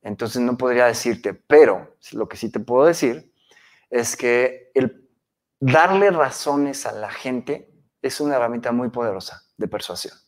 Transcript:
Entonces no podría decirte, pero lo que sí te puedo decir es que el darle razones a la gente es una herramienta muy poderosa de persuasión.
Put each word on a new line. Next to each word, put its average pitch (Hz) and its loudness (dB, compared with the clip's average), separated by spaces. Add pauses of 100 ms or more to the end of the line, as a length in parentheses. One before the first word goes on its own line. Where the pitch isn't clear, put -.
Entonces 110 -6
no 123 0
podría 123 2
decirte, 113 -2
pero 120 4 (160)
lo 110 -6
que 101 -16
sí 113 -6
te - -6
puedo 123 2
decir 156 0 (560)
es 120 -4
que 123 -2
el - -2 (500)
darle 180 4
razones 143 -2
a 110 -8
la 107 -10
gente 127 -8 (300)
es 135 -6
una 147 -2
herramienta 120 -2
muy 120 -2
poderosa 110 -8 (160)
de 104 -6
persuasión. - -10 (140)